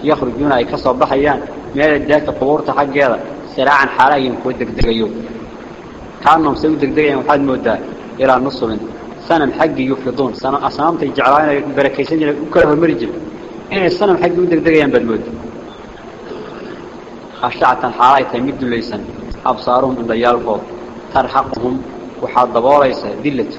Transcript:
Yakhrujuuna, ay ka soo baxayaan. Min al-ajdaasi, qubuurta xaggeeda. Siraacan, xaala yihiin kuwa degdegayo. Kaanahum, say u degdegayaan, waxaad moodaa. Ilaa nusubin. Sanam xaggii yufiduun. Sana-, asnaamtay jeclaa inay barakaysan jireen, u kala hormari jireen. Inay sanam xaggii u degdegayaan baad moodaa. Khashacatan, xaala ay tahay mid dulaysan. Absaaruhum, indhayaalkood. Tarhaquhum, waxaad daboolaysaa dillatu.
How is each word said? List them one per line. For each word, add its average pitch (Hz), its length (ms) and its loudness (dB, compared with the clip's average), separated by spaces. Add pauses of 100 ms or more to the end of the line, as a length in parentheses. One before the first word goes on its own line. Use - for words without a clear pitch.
Yakhrujuuna, 139 520 0
ay 120 100 2
ka - 120 -6
soo 131 160 2
baxayaan. 139 460 2 (340)
Min 143 100 0
al-ajdaasi, 147 540 2
qubuurta 143 360 0
xaggeeda. 135 440 2 (380)
Siraacan, 135 420 4
xaala 135 200 6
yihiin 131 240 0
kuwa 127 120 -2
degdegayo. 113 540 0 (1160)
Kaanahum, 151 340 6
say - 120 0
u 156 60 4
degdegayaan, 143 440 2
waxaad 147 220 2
moodaa. 117 360 0 (400)
Ilaa 131 220 6
nusubin. 123 400 -2 (480)
Sanam 151 240 2
xaggii 135 360 0
yufiduun. 127 480 -2
Sana-, 139 280 -2
asnaamtay 151 460 0
jeclaa 139 340 4
inay 143 180 2 (140)
barakaysan 139 440 0
jireen, 147 240 0
u - 60 -6
kala 165 180 6
hormari 151 280 2
jireen. - 260 -6 (500)
Inay 185 180 2
sanam 190 280 2
xaggii 175 240 2
u 175 60 4
degdegayaan 156 440 4
baad 120 120 4
moodaa. 113 300 -4 (2000)
Khashacatan, 123 540 0
xaala 123 240 6
ay 131 80 2
tahay 120 160 -4
mid 131 180 -2
dulaysan. 113 420 -4 (440)
Absaaruhum, 127 540 0
indhayaalkood. 113 600 0 (520)
Tarhaquhum, 127 600 0 (460)
waxaad 123 320 2
daboolaysaa 123 600 4 (100)
dillatu. 123 360 -2